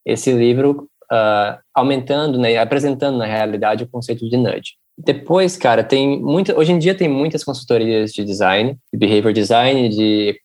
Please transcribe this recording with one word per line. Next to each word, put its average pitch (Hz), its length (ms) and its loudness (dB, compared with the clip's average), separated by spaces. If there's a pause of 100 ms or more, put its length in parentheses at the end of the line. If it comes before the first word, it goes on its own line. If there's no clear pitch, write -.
esse 117 280 -2
livro, 127 560 2 (200)
ah, 104 520 0 (120)
aumentando, 139 640 -2
né, 117 200 2
apresentando 139 600 -2
na 110 80 -4
realidade 107 580 -2
o 120 40 -14
conceito 120 400 -8
de 120 80 -2
nudge. - 360 -2 (260)
Depois, 180 600 0
cara, 113 260 4
tem 139 380 0
muita, 160 360 0
hoje 170 140 4
em 175 60 2
dia 175 160 2
tem 185 120 0
muitas 147 380 -2
consultorias 113 680 -2
de 104 120 -6
design, 101 540 0 (120)
de 110 80 -6
behavior 104 320 2
design, 117 600 2
de 107 540 0